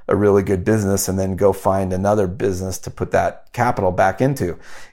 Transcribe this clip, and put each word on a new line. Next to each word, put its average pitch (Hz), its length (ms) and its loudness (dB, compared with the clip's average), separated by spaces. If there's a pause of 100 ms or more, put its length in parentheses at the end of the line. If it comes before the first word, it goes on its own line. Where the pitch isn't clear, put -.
a 98 80 2
really 101 280 4
good 92 200 -2
business 101 460 0
and 95 80 -2
then 95 180 -2
go 95 160 4
find 95 400 -2
another 98 360 2
business 95 520 -4
to - 120 -12
put - 200 -6
that - 400 -2
capital 113 400 0
back 95 300 0
into. 131 360 0 (360)